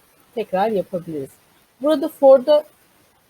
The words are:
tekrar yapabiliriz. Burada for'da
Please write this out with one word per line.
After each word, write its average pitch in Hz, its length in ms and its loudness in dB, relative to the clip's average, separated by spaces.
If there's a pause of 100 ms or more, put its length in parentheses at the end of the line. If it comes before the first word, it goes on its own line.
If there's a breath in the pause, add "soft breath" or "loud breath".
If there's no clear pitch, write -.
(340)
tekrar 202 340 -4
yapabiliriz. 170 640 -8 (500)
Burada 302 280 -2
for'da 277 560 2 (640)